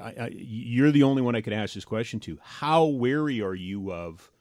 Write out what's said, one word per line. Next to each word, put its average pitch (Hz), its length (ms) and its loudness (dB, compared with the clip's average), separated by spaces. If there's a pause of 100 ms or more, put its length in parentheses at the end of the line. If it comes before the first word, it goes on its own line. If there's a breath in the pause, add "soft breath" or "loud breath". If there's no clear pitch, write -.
I, 110 80 -14
I, 120 240 -10
you're 123 600 2
the 143 100 8
only 135 200 4
one 120 120 0
I 113 60 0
could 107 120 -4
ask 104 220 -4
this 98 100 -10
question 110 360 -4
to. - 220 -12
How 160 420 2
wary 139 560 0
are 95 140 -2
you 95 380 -6
of 85 380 -12 (100)